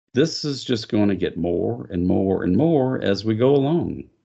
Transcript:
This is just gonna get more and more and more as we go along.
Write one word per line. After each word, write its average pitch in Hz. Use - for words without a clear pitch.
This 156
is 139
just 113
gonna 104
get 87
more 87
and 90
more 95
and 90
more 131
as 101
we 110
go 127
along. 135